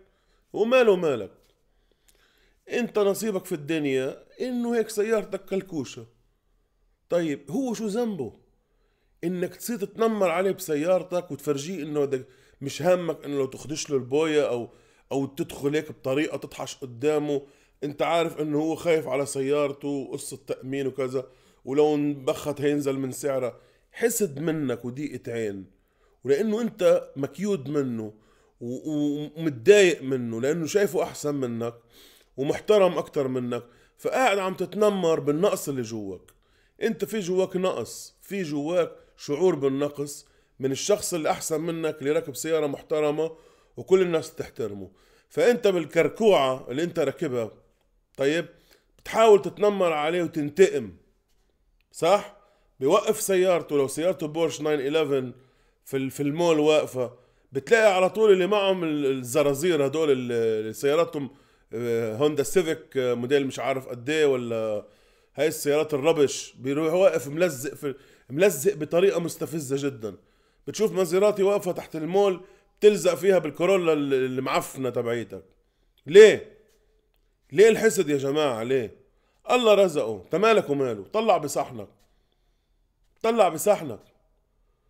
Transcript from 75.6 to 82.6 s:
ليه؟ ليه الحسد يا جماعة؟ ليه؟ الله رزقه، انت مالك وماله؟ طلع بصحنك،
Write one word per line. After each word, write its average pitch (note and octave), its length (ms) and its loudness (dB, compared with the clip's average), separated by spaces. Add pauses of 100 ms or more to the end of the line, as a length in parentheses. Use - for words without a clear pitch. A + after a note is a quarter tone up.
ليه؟ F3+ 520 10 (920)
ليه F#3+ 180 8
الحسد G#3 400 2
يا D3 80 2
جماعة؟ C#3 460 0
ليه؟ B2 320 -2 (560)
الله A#3+ 220 6
رزقه، C#3+ 520 2
انت - 100 -6
مالك G3+ 340 4
وماله؟ B2+ 340 -2 (100)
طلع G#3+ 240 2
بصحنك، C3+ 500 -6 (1300)